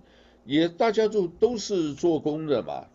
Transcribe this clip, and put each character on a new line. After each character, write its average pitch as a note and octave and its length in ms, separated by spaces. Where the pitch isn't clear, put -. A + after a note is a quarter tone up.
也 D3+ 240
大 A3 240
家 A3 160
就 G#3 200
都 A#3 280
是 F3 380
做 D#3+ 260
工 D#3 280
的 B2+ 160
嘛， C#2+ 320